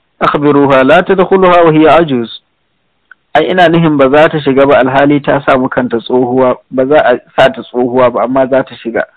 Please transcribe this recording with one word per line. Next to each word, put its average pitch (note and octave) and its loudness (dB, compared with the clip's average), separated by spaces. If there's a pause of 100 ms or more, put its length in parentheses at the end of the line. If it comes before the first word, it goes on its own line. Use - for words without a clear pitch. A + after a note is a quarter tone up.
(220)
akhbiruha C#3+ 0
la E3+ 4
tadkhuluha F3+ 2
wa D#3 2
hiya D#3 4
ajuz." B2+ -4 (960)
Ai - 0
ina F3+ 2
nihin E3 0
ba C3+ 2
za D3 2
ta D#3 -4
shiga C#3 0
ba C#3 2
alhali C#3+ 0
ta C#3+ -4
samu C3 0
kanta A#2+ -6
tsohuwa, B2+ -2 (140)
ba C3 -2
za D3 0
a A#2+ 0 (180)
sa C3+ 2
ta A#2+ -14
tsohuwa B2 -2
ba, A2 -4
amma C3 -2
za C3 0
ta - -16
shiga. - -8 (120)